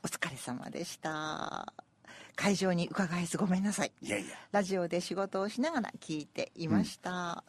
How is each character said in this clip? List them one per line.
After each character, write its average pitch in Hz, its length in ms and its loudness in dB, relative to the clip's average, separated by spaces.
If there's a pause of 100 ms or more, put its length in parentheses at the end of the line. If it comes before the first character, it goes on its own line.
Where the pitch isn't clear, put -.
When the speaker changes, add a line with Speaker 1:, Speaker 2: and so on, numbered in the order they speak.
Speaker 1:
お - 20 0
疲 - 240 -2
れ 131 60 -10
様 - 340 -6
で - 140 -4
し - 160 -10
た。 156 720 -4 (640)
会 202 180 4
場 185 180 4
に 175 160 4
伺 175 320 0
え 170 60 0
ず 185 100 -2
ご 202 120 4
め 185 100 6
ん 196 60 2
な 208 80 2
さ 185 140 2
い。 - 140 -2
Speaker 2:
い - 80 -8
や 104 100 2
い - 20 0
や。 - 160 -8 (160)
Speaker 1:
ラ 202 100 6
ジ 185 160 2
オ 175 80 2
で 175 140 2
仕 175 140 -2
事 196 260 0
を 202 80 2
し 226 120 -4
な 320 120 2
が 277 80 0
ら - 200 -2
聞 156 200 -2
い 147 60 -8
て - 280 -4
い 165 140 -4
ま 208 160 6
し - 160 -8
た。 180 480 -4